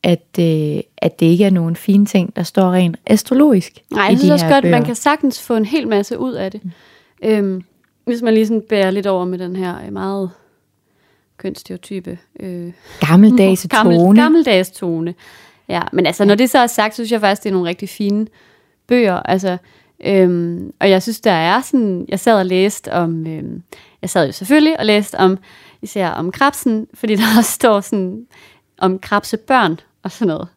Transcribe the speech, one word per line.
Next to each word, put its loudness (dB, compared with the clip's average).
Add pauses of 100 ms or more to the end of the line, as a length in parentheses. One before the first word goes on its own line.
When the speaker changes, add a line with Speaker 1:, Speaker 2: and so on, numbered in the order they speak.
Speaker 1:
at, -2
øh, 0 (180)
at -2
det 4
ikke 4
er 4
nogen 0
fine 2
ting, -2
der -4
står 0
rent 0 (100)
astrologisk 2 (120)
Speaker 2:
Nej, -2
Speaker 1:
i 2
Speaker 2:
jeg 4
synes 4
Speaker 1:
de 6
Speaker 2:
også 2
Speaker 1:
her 4
Speaker 2:
godt, 2
man 4
Speaker 1:
bøger. 2
Speaker 2:
kan -6
sagtens -2
få -2
en 0
hel -4
masse -2
ud -6
af -6
det. -18
Speaker 1:
Mm. -10 (520)
Speaker 2:
Øhm, 0 (420)
hvis -4
man 2
lige 2
sådan -2
bærer 0
lidt -4
over -2
med -6
den -8
her, -6 (120)
øh, -14
meget -6 (1040)
kønsstereotype, -12 (220)
øh, -12 (280)
Speaker 1:
Gammeldags 6
Speaker 2:
<laughs> 0
gammel-, 4
Speaker 1:
tone. 6
Speaker 2:
gammeldags 2
tone. -6 (540)
Ja, -4 (100)
men 0
altså, -2
Speaker 1:
Ja. 4
Speaker 2:
når 6
det 2
så 2
er 4
sagt, -2
synes -6
jeg -2
faktisk, 0
det -4
er -2
nogle -2
rigtig -8
fine -4 (600)
bøger. 2
Altså, -2 (480)
øhm, 0
og 2
jeg 2
synes, -8
der 0
er 0
sådan, -2
jeg -4
sad 2
og 0
læste -2
om, -2
øhm, -12 (400)
jeg -8
sad 0
jo -6
selvfølgelig 2
og -4
læste 0
om, 2 (440)
især -4
om -6
krebsen, -2
fordi -2
<laughs> 0
der 2 (160)
også 2
står 2
sådan -6 (520)
om 0
krebsebørn -2 (220)
og -10
sådan -4
noget. -6